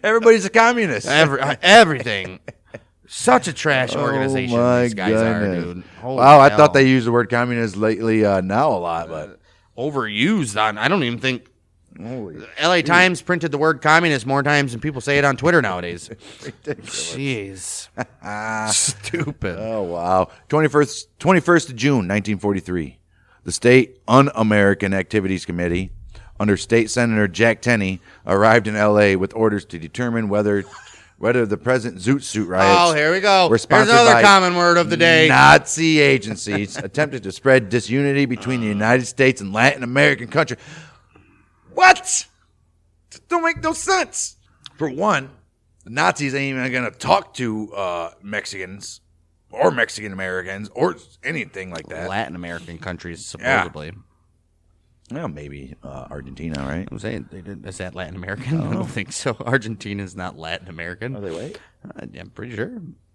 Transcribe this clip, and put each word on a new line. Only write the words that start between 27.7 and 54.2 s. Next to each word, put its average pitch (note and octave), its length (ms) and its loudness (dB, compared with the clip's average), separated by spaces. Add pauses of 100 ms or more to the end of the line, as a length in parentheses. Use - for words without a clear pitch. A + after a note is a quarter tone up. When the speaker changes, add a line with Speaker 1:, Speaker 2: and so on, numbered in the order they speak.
Speaker 1:
arrived G#2+ 420 4
in G#2+ 80 -4
L G#2 220 4
A G2+ 180 4
with F#2+ 180 -4
orders G#2+ 300 0
to - 140 -16
determine A2+ 500 -6
whether, G2+ 340 0 (540)
whether A#2+ 300 0
the G2+ 100 -4
present A#2+ 400 -4
Zoot A#2+ 260 0
Suit G#2+ 240 -4
riots E3 460 4
Speaker 2:
Oh, - 20 0
here D3+ 160 2
we F#3 80 0
go. F#3+ 300 4
Speaker 1:
were A2 80 4
Speaker 2:
Here's A2+ 60 0
Speaker 1:
sponsored G#3 280 4
Speaker 2:
another A#3 220 8
Speaker 1:
by A#2 100 6
Speaker 2:
common F#3+ 320 6
word F3 240 4
of E3 100 2
the E3+ 80 0
day. D#3+ 300 6
Speaker 1:
Nazi D3+ 720 6
agencies G#2 800 0
<laughs> - 0 -
attempted C3 480 -6
to F#2+ 80 -8
spread C3 380 2
disunity C#3 540 0
between B2 360 -4
the A2 80 -2
United A2 380 2
States C3 340 0
and G2 120 -8
Latin C3 300 2
American B2+ 460 0
country. D3 280 -2 (1160)
What? - 520 2 (1040)
Don't E4+ 160 -2
make E4 180 -2
no D#4+ 100 -2
sense. - 640 -4 (400)
For D#3 140 -4
one, C#3+ 400 -2 (540)
the - 60 -20
Nazis C#3+ 440 -2
ain't C#3 240 -4
even B2+ 140 -4
gonna B2 180 -4
talk - 440 -2
to, G#2+ 380 -6
uh, F2 380 -6 (120)
Mexicans G2 800 -12 (500)
or F3 200 -2
Mexican A2 420 -6
Americans F#2+ 640 -10
or E3+ 220 -4 (280)
anything A2 460 -10
like E2 180 -14
that. E2 200 -10
Speaker 2:
Latin F#2 280 -8
American E2+ 420 -14
countries, E2+ 600 -14
Speaker 1:
Yeah. B2+ 240 -2
Speaker 2:
supposedly. D#2 300 -12 (1160)